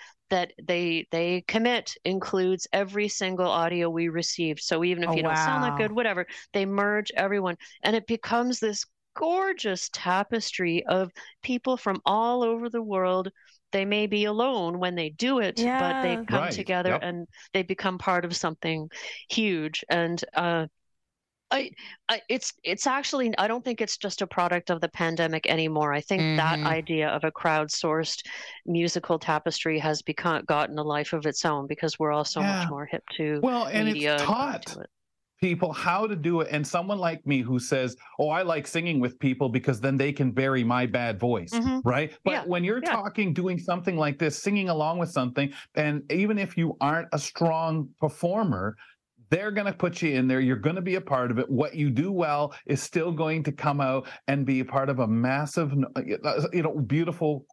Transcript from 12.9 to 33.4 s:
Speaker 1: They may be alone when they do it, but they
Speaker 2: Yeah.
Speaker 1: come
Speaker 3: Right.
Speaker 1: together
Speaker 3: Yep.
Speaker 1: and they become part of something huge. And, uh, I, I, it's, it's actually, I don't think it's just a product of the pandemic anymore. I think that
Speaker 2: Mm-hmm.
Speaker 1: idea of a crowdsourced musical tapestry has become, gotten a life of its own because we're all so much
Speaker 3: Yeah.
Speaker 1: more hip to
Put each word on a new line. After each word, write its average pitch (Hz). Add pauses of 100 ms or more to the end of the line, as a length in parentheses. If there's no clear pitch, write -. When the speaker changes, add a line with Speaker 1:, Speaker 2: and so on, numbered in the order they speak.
Speaker 1:
They 196
may 208
be 208
alone 208
when 180
they 165
do 247
it, 208
but 262
they 254
Speaker 2:
Yeah. 233
Speaker 1:
come 208
Speaker 3:
Right. 175
Speaker 1:
together 185
Speaker 3:
Yep. 160
Speaker 1:
and 175 (260)
they 190
become 185
part 180
of 170
something 160 (400)
huge. 165
And, 170 (100)
uh, 165 (840)
I, 269 (380)
I, 226
it's, 247 (100)
it's 185
actually, 262
I 202
don't 233
think 240
it's -
just -
a 190
product 175
of 170
the 165
pandemic 165
anymore. 156
I 147
think - (160)
that 160
Speaker 2:
Mm-hmm. 151
Speaker 1:
idea 160
of 151
a 156
crowdsourced 156 (400)
musical 170
tapestry 156
has 151
become, 160
gotten 151
a 151
life 147
of 151
its -
own 143
because 151
we're 151
all 147
so -
much 196
Speaker 3:
Yeah. 165
Speaker 1:
more 143
hip - (140)
to 151